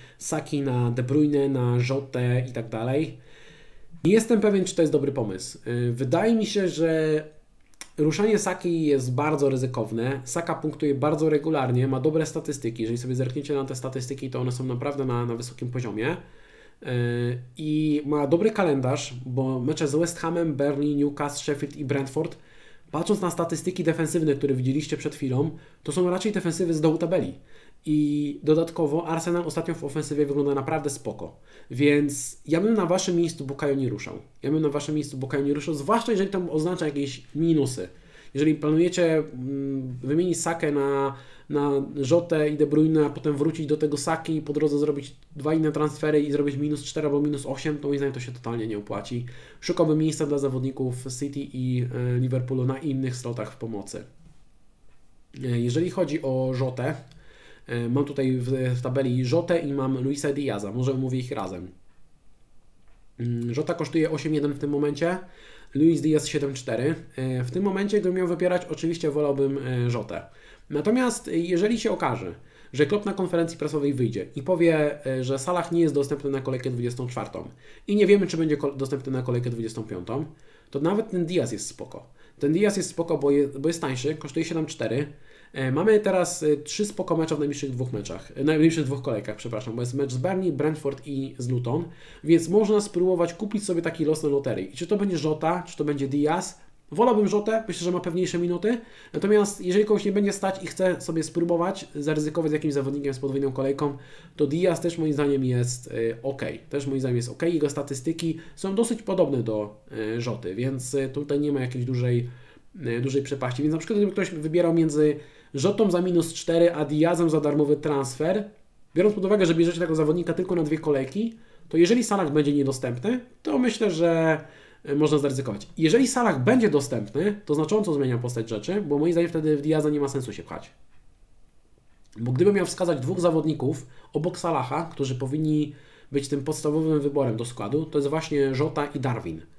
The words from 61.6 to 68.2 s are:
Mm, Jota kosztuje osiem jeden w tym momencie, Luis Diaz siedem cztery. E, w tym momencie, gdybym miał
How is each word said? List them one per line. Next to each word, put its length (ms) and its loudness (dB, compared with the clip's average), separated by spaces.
Mm, 380 -4
Jota 180 -2
kosztuje 360 0
osiem 240 -2
jeden 180 0
w 60 -8
tym 120 -4
momencie, 480 0
Luis 260 4
Diaz 260 2
siedem 280 -2
cztery. 400 0
E, 280 -2
w 60 -6
tym 120 -2
momencie, 380 2
gdybym 160 0
miał 100 2